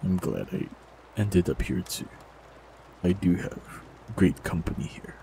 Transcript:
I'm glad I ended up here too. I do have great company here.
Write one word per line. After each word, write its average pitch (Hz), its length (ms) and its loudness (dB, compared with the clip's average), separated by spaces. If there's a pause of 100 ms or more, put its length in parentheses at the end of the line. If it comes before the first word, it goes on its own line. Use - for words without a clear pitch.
I'm 92 140 2
glad 53 360 -2
I - 140 -2 (520)
ended 101 300 4
up - 120 0
here - 200 0
too. - 260 -8 (960)
I 90 80 4
do 90 240 4
have - 460 -8 (340)
great - 280 4
company - 420 -2
here. - 380 -12